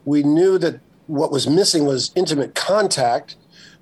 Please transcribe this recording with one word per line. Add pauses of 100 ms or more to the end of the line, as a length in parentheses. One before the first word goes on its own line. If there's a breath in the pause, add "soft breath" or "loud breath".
we
knew
that (260)
what
was
missing
was
intimate
contact, (460 loud breath)